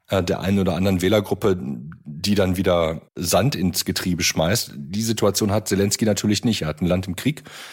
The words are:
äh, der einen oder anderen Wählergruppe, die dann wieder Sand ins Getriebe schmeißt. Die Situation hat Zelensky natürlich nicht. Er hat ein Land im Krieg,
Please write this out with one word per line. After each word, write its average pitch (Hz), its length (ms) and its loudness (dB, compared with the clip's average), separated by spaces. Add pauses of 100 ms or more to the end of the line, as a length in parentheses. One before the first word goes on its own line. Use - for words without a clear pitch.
äh, 95 160 2
der 90 160 -2
einen 98 200 2
oder 92 160 2
anderen 95 260 2
Wählergruppe, 101 580 2
die 76 760 -6
dann 92 200 2
wieder 87 460 2 (140)
Sand 92 400 2
ins 87 280 -2
Getriebe 90 400 -2
schmeißt. - 540 0
Die 78 240 -6
Situation 110 500 0
hat 104 160 0
Zelensky 101 380 0
natürlich 104 400 2
nicht. 113 160 0
Er 80 80 -2
hat 76 120 -8
ein 87 60 2
Land 90 220 0
im 87 80 -6
Krieg, - 260 -4 (300)